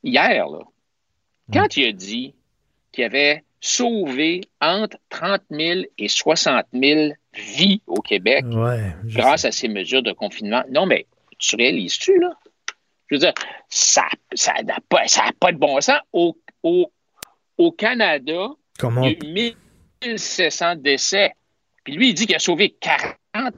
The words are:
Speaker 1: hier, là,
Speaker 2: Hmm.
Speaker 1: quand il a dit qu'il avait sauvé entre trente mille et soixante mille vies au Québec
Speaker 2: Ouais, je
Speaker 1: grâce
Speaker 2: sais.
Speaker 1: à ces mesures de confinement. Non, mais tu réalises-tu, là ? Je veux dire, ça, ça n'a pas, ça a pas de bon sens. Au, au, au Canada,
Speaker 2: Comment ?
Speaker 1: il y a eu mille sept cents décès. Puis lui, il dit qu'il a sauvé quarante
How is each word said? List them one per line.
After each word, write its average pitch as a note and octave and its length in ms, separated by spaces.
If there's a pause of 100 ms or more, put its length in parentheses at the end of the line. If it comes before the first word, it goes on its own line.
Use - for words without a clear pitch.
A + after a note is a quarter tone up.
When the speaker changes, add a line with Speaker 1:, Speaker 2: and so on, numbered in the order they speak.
Speaker 1:
hier, D#3 440
là, D2+ 120 (880)
Speaker 2:
Hmm. G#2+ 60
Speaker 1:
quand - 240
il C3 100
a A2 40
dit G#2+ 420 (580)
qu'il B2 140
avait C#3+ 380 (180)
sauvé F3+ 800 (200)
entre F#3 360 (120)
trente G3 400
mille E3 380 (100)
et G#2 100
soixante - 640
mille C#3+ 420 (180)
vies C#3 540
au F2 140
Québec A2+ 500
Speaker 2:
Ouais, A#2 280 (280)
je A2 100
Speaker 1:
grâce C3+ 240
Speaker 2:
sais. C3+ 60
Speaker 1:
à A2+ 40
ces - 160
mesures A2 360
de A2 80
confinement. G#2+ 600
Non, D#3 140
mais C#3+ 200 (340)
tu - 160
réalises-tu, B2 640
là ? F4 120 (760)
Je D3+ 80
veux C3+ 40
dire, D#3+ 140 (360)
ça, - 360 (280)
ça - 200 (100)
n'a - 140 (120)
pas, - 180
ça - 200
a - 120
pas F3+ 120
de E3 60
bon C#3 240
sens. C#4+ 180 (140)
Au, E3+ 220 (280)
au, F3 280 (680)
au E4+ 140
Canada, F#3+ 760 (320)
Speaker 2:
Comment ? B2 260
Speaker 1:
il C3 60
y - 40
a - 20
eu D3+ 160
mille A#3 880
sept E3 320
cents F3 240
décès. C#3+ 560 (520)
Puis C#3+ 100
lui, A#3 160
il G3+ 40
dit F#3 120
qu'il G3 100
a D#3 40
sauvé F3 400
quarante - 800